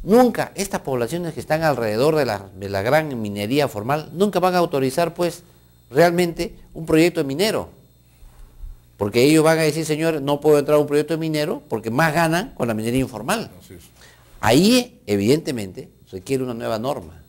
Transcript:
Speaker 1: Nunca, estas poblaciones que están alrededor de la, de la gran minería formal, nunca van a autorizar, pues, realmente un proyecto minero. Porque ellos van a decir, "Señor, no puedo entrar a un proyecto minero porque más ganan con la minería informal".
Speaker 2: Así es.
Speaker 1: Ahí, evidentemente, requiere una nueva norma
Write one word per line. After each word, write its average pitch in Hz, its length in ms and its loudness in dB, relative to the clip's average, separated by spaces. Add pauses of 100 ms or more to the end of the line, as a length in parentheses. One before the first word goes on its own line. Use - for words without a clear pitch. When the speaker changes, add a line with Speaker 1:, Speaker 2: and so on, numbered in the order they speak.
Speaker 1:
Nunca, 226 540 4
estas 196 260 -6
poblaciones 151 520 -4
que 127 60 -10
están 156 240 -2
alrededor 123 520 2
de 147 100 2
la, 101 320 -6
de 98 100 -8
la 98 140 -2
gran 139 400 0
minería 107 480 -2
formal, 143 440 -6
nunca 190 260 0
van 180 160 2
a - 20 2
autorizar, 165 560 0
pues, 170 300 -6 (460)
realmente 170 680 0 (160)
un 160 120 -10
proyecto 160 380 4
minero. 139 460 -2 (1300)
Porque 104 260 2
ellos 156 200 6
van 160 160 4
a - 20 2
decir, 156 240 0
"Señor, 156 360 -2
no 143 180 -2
puedo 151 200 6
entrar 143 160 2
a 147 40 6
un 143 80 0
proyecto 151 300 0
minero 156 520 -4
porque 110 200 -6
más 147 240 0
ganan 170 420 0
con - 120 -4
la 113 60 -2
minería 113 260 -2
informal". 127 520 -4 (100)
Speaker 2:
Así - 140 -20
es. 87 80 -20 (580)
Speaker 1:
Ahí, 202 640 2
evidentemente, 113 840 -2 (220)
requiere 131 320 -4
una 127 100 -6
nueva 117 240 -4
norma 104 500 -8